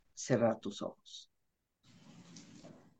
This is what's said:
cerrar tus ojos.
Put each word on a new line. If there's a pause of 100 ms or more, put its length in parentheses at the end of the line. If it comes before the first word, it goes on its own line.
(140)
cerrar
tus
ojos. (1700)